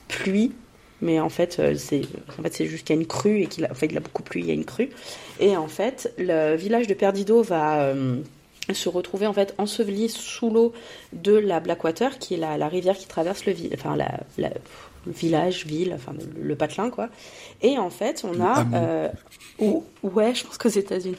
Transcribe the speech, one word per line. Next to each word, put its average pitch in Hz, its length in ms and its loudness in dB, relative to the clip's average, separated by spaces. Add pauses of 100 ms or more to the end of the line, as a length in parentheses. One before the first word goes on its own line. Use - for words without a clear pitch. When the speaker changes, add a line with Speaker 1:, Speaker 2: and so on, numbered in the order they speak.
Speaker 1:
Pluie. 208 420 2 (500)
Mais 165 180 2
en 160 80 2
fait, 175 320 0
euh, 147 180 4
c'est, 143 260 -2 (360)
en 156 40 -8
fait, 160 100 -2
c'est 160 120 -2
juste 160 220 -6
qu'il 160 80 2
y 156 40 2
a - 20 2
une 165 60 -4
crue 208 340 2
et 165 60 0
qu'il - 180 -4
a, 131 60 -4
enfin, 143 180 0
il 160 80 -4
a - 20 -2
beaucoup - 240 -6
plu, - 160 -8
il 175 60 -4
y - 60 0
a - 20 0
une 156 100 -2
crue. 233 260 -2 (520)
Et 196 160 6
en 156 100 -2
fait, 180 500 -4
le 160 380 2
village 220 320 2
de 202 60 2
Perdido 196 480 4
va, 156 400 2
euh, 135 400 2 (500)
se 196 160 -4
retrouver 180 400 0
en 208 60 0
fait 196 240 2
enseveli 208 500 0
sous - 420 -4
l'eau 226 220 6 (400)
de 175 240 2
la 196 240 4
Blackwater, 170 600 0
qui - 160 -4
est - 20 0
la, 156 200 -2
la 151 120 0
rivière 185 280 2
qui - 100 -16
traverse 175 380 -2
le 202 60 2
vi-, 170 220 -6
enfin, 147 240 -2
la, - 140 0 (260)
la, - 120 -2 (560)
le 180 60 -6
village, 165 540 0
ville, 160 280 -2
enfin, 131 240 -10
le, - 240 -12
le 147 140 -2
patelin, 151 340 -2
quoi. 240 200 -6 (520)
Et 269 160 4
en 190 120 -2
fait, 247 340 -4
on 196 80 -6
Speaker 2:
Le 175 100 -2
Speaker 1:
a, 190 180 4
Speaker 2:
hameau. - 180 2
Speaker 1:
euh, 160 320 0 (500)
ou-, 214 240 2 (200)
ouais, 214 320 2
je - 100 -4
pense - 120 -14
qu'aux 240 120 2
États-Unis, 190 500 -2